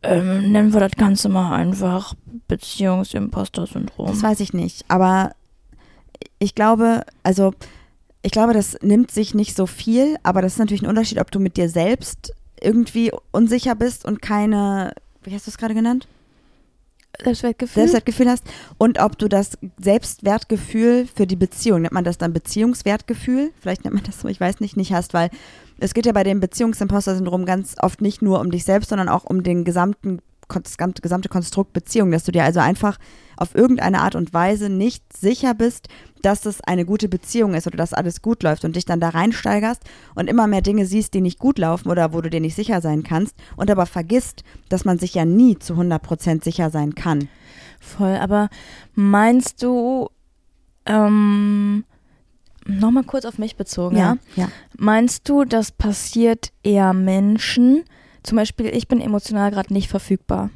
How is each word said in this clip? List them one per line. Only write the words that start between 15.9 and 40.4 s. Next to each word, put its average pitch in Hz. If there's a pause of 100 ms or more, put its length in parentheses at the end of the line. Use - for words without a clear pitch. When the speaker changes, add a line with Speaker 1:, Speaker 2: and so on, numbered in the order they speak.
Speaker 1:
Selbstwertgefühl? 240
Speaker 2:
Selbstwertgefühl 254
hast 247 (340)
und 226
ob 214
du 214
das 202 (220)
Selbstwertgefühl 220
für 202
die 185
Beziehung, 185
nennt 165
man 180
das 175
dann 170
Beziehungswertgefühl, 233 (100)
vielleicht 185
nennt -
man 202
das -
so, -
ich 196
weiß 185
nicht, 208
nicht 190
hast, 175
weil 170 (500)
es -
geht 233
ja 233
bei 196
dem 196
Beziehungsimposter-Syndrom 190
ganz 185
oft -
nicht 208
nur 190
um 175
dich 175
selbst, 196
sondern 196
auch -
um 185
den 175
gesamten 180 (280)
Kon-, 175
das -
gesamte, 180
gesamte 175
Konstrukt 185
Beziehung, 190
dass 165
du 175
dir 170
also 165
einfach 196 (380)
auf -
irgendeine 233
Art 190
und 170
Weise 202
nicht 196
sicher 240
bist, 233 (340)
dass 202
es 208
eine 175
gute 202
Beziehung 196
ist 160
oder -
dass 165
alles 175
gut 226
läuft 156
und 165
dich 180
dann 170
da 165
reinsteigerst 208 (320)
und 165
immer 226